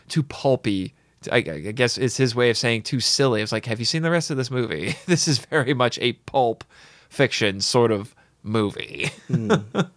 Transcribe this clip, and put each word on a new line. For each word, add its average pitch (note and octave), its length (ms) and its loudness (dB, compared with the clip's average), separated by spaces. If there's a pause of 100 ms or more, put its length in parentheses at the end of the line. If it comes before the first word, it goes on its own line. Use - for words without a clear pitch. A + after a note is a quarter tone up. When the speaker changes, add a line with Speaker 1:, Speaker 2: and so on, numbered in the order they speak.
Speaker 1:
too D#3 140 0
pulpy. A#2 720 -2 (360)
I, - 60 2
I A#2+ 40 6 (320)
guess B2 260 0
it's C3 180 0
his B2+ 180 2
way B2 140 4
of A2+ 80 2
saying A#2 280 0
too C3+ 160 -4
silly. A#2 420 2
It's G#2+ 100 -4
like, A2 140 -4
"Have A2+ 120 -4
you A#2+ 60 -6
seen D#3+ 160 -2
the E3 100 0
rest E3+ 200 0
of C3+ 80 -2
this B2+ 120 -2
movie? A#2+ 500 -2
<laughs> - 60 -14
This E3+ 220 2
is C#3 100 2
very C#3+ 360 0
much B2 240 0
a A#2+ 160 0
pulp A#2+ 500 0 (460)
fiction G#2 500 0
sort A#2 320 4
of G#2 220 -4 (280)
movie." G#2+ 760 -4
<laughs> - 100 -20
Speaker 2:
Hmm. A#2+ 240 0 (440)